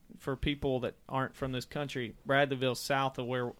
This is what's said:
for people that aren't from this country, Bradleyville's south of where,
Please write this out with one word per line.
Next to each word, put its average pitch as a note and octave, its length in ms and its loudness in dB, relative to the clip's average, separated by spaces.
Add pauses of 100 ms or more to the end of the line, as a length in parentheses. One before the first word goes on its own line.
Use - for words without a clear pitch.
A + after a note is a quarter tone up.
(200)
for C#3 160 -2
people C#3+ 460 0
that A#2 140 -2 (120)
aren't C3 280 0
from C3 160 -4
this B2 140 -4
country, C3+ 500 -4 (120)
Bradleyville's C3+ 520 4
south C3+ 400 0
of B2+ 80 -2
where, B2 320 0